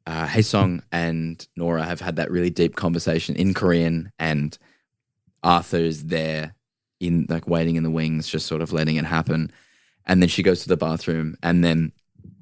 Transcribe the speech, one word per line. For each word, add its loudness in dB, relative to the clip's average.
uh, -4
Hae 2
Sung 0
and -4
Nora -2
have -6
had -6
that -2
really 2
deep 2
conversation -2
in 2
Korean, 2
and -2
Arthur 2
is 0
there -4
in, 2
like, -4
waiting 2
in -2
the -2
wings, -2
just -4
sort -4
of -4
letting 2
it -2
happen. -2
And 4
then 6
she 0
goes 2
to -10
the 2
bathroom, -2
and 4
then 2